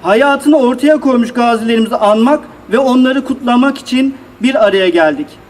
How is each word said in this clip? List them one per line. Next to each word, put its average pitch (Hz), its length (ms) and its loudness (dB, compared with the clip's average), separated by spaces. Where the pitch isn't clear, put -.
hayatını 277 540 2
ortaya 262 400 2
koymuş 254 360 -2
gazilerimizi 226 640 -2
anmak 226 440 2
ve 233 60 2
onları 262 460 0
kutlamak 254 540 -2
için 269 360 -2
bir 240 240 2
araya 196 220 0
geldik. 156 380 0